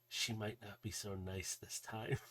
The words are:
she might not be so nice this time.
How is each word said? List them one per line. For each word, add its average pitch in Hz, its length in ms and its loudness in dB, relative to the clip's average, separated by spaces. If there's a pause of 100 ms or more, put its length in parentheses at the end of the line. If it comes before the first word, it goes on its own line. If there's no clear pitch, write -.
she - 260 2
might 107 280 2
not 104 200 -10
be 104 100 0
so 101 240 0
nice 95 440 0
this - 200 -4
time. 110 380 0 (120)